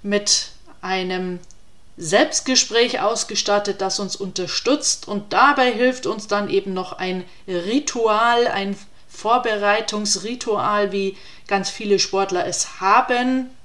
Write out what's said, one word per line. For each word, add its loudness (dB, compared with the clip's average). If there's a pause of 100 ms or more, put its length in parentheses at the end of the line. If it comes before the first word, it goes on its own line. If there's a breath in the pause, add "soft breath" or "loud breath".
mit 0 (320)
einem -2 (560)
Selbstgespräch 2
ausgestattet, 0
das -2
uns -4
unterstützt. -2
Und -6
dabei 4
hilft 0
uns -6
dann -2
eben 0
noch -6
ein -4 (240 loud breath)
Ritual, 2
ein -2 (320 soft breath)
Vorbereitungsritual, 0
wie -2 (320 loud breath)
ganz 0
viele 2
Sportler 0
es -6
haben. 2 (120)